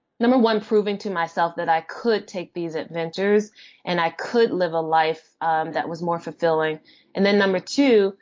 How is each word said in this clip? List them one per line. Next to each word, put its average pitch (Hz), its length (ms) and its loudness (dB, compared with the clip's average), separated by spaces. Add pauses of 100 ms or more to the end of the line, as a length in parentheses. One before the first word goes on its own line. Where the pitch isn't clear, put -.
(200)
number 247 180 4
one, 220 220 4
proving 208 380 0
to 208 120 -8
myself 170 460 -2
that 170 120 -4
I 165 120 2
could 208 480 -2
take 175 260 -10
these 170 220 -6
adventures 170 760 -2 (340)
and 175 160 -2
I 165 100 0
could 233 420 0
live 175 200 -2
a 165 80 -2
life, 160 420 0 (180)
um, 160 320 -2
that 156 160 -4
was 165 140 -8
more 170 180 -2
fulfilling. 156 580 -2 (360)
And 190 120 0
then 202 120 4
number 190 220 2
two, 214 600 2